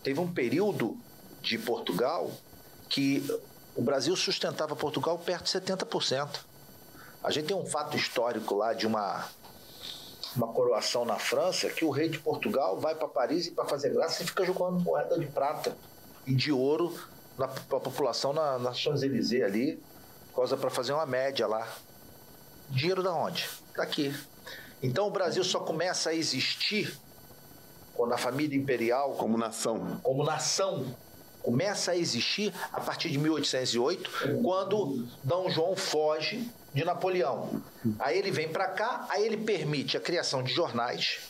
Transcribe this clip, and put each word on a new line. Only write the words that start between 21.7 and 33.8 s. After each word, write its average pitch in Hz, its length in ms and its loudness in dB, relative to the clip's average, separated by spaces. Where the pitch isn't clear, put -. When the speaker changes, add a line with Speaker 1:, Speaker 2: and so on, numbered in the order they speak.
Speaker 1:
Dinheiro 165 320 0
da 180 120 0
onde? 107 360 -2
Daqui. 143 380 -2
Então 139 260 2
o 196 40 -2
Brasil 175 320 0
só 180 180 0
começa 165 500 0
a - 20 0
existir 160 800 -2
quando 120 180 2
a 120 40 0
família 139 400 0
imperial 127 560 2
Speaker 2:
Como 113 240 0
nação. 113 680 -2
Speaker 1:
como 135 200 2
nação 160 720 2
começa 175 500 2
a 175 60 4
existir 170 560 0
a - 80 -4
partir - 300 -4
de 139 80 0
mil 156 160 4
oitocentos 135 400 0
e 120 60 2
oito, 143 300 0